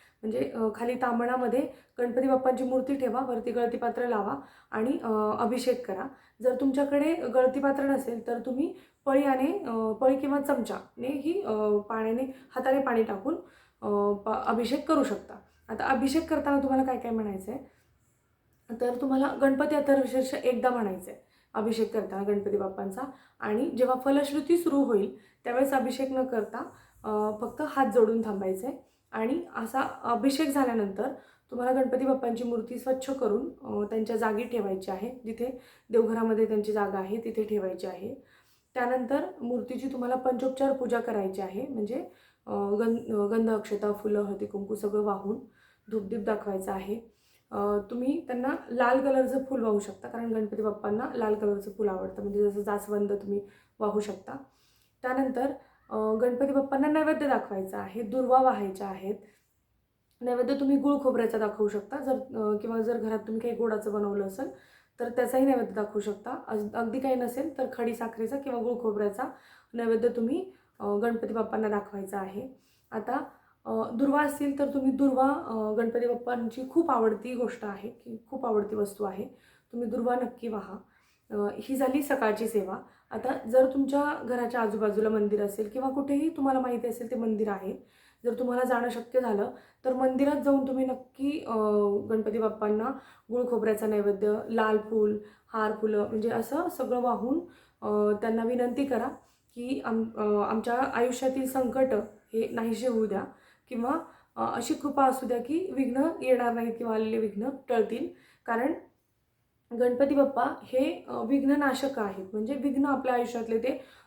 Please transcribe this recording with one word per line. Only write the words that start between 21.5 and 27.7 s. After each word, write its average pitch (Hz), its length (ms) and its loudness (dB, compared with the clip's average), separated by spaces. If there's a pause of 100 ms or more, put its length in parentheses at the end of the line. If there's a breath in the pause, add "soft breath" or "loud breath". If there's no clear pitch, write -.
अभिषेक 220 400 0
करताना 196 280 -4
गणपती 202 340 0
बाप्पांचा, 196 460 -4 (380 loud breath)
आणि 220 300 0
जेव्हा 254 340 2
फलश्रुती 285 520 2
सुरू 330 200 0
होईल 226 400 2 (280 loud breath)
त्यावेळेस 262 280 2
अभिषेक 262 400 0
न 262 140 0
करता, 226 440 -4 (340 loud breath)
अ, 214 360 0
फक्त - 260 -6
हात 277 280 2